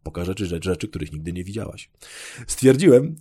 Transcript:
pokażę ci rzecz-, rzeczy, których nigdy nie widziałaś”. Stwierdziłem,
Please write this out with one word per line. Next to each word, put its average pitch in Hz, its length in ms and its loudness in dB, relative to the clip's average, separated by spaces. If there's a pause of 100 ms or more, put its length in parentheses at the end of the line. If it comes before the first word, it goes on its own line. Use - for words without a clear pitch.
pokażę 87 320 -8
ci 101 100 -6
rzecz-, 85 200 -8
rzeczy, 92 220 -4
których 80 240 -10
nigdy 78 220 -10
nie 90 100 -10
widziałaś”. - 460 -12 (580)
Stwierdziłem, 131 720 4